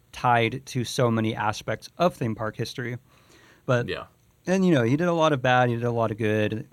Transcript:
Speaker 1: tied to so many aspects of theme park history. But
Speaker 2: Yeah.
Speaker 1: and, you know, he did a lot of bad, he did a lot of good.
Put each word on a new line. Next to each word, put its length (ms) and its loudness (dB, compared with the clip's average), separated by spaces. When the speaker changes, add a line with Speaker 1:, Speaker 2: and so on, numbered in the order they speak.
Speaker 1:
tied 560 0
to 160 -4
so 260 0
many 260 0
aspects 600 -6
of 160 0
theme 220 -6
park 220 -8
history. 400 -8
But 220 0
Speaker 2:
Yeah. 180 -8
Speaker 1:
and, 200 2
you 80 6
know, 100 4
he 140 2
did 100 -2
a 60 0
lot 200 2
of 80 -2
bad, 280 4
he 60 0
did 100 -4
a 60 -2
lot 200 0
of 60 -6
good. 560 0